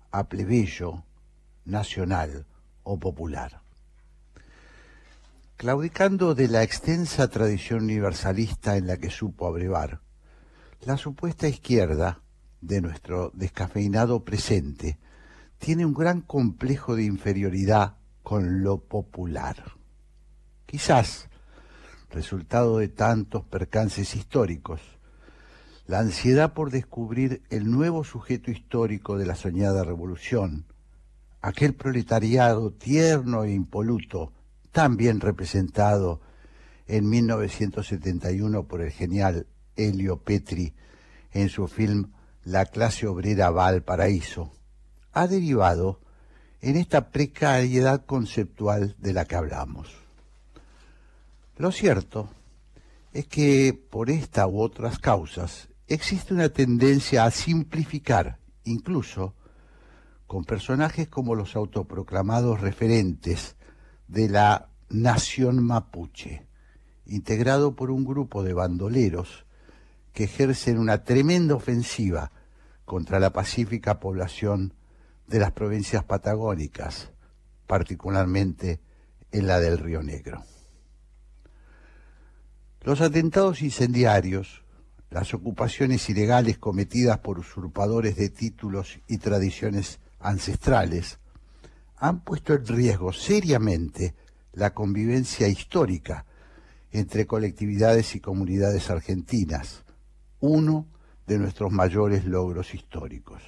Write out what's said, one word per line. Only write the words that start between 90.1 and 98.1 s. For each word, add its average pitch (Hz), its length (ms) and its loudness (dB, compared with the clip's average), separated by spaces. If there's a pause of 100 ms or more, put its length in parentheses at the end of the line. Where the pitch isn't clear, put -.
ancestrales, 95 960 0 (800)
han 170 240 0
puesto 156 340 -2
en 131 140 0
riesgo 107 460 2
seriamente 107 1000 0 (380)
la 101 240 -2
convivencia 110 720 0
histórica 98 800 -2 (640)
entre 107 340 0
colectividades 110 880 2